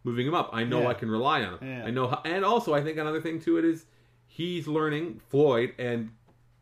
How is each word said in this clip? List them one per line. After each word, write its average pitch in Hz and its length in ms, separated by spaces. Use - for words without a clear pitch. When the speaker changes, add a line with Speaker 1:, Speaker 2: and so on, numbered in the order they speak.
Speaker 1:
moving 123 220
him 156 80
up. 170 200
I 117 100
know 123 180
Speaker 2:
Yeah. 123 60
Speaker 1:
I 123 80
can 113 160
rely 131 320
on 90 160
him. 131 100
Speaker 2:
Yeah. 123 160
Speaker 1:
I 113 60
know, 127 160
how, - 180
and 185 180
also 220 300
I 143 100
think 156 140
another 156 240
thing 160 200
to 165 160
it 165 80
is 160 200
he's 170 420
learning, 156 600
Floyd 135 480
and 120 320